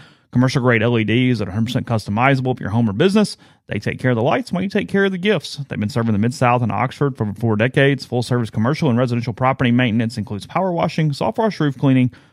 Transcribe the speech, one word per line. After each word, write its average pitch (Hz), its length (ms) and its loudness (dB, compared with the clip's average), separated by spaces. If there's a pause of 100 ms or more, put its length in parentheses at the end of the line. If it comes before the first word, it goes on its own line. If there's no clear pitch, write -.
(320)
Commercial-grade 123 500 2
L 120 160 2
E 110 60 0
Ds 123 340 2
that 107 80 -4
are 92 60 -10
a - 20 -10
hundred 113 120 0
percent 107 200 -4
customizable 127 720 0
for - 80 -12
your 98 80 -6
home 117 180 2
or - 20 -4
business. 190 440 2 (320)
They 101 100 -6
take 98 220 -4
care 127 100 0
of 120 60 2
the 110 60 0
lights 226 300 0
while 185 120 -2
you 202 40 -4
take - 200 -2
care 196 160 2
of 196 80 0
the 190 40 -4
gifts. 185 420 -2 (100)
They've 101 100 -6
been 104 100 -2
serving 113 240 0
the 101 60 2
Mid-South 120 420 2
and 110 120 -2
Oxford 127 440 -2
for - 60 -6
over 104 120 -4
four 113 200 0
decades. 135 500 2
Full-service 120 460 -2
commercial 139 400 0
and 113 80 2
residential 120 340 -2
property 127 380 0
maintenance 120 480 0
includes 101 260 -8
power 185 280 -2
washing, 160 400 0
soft - 260 -2
wash 220 220 0
roof 147 180 0
cleaning, 131 320 4 (220)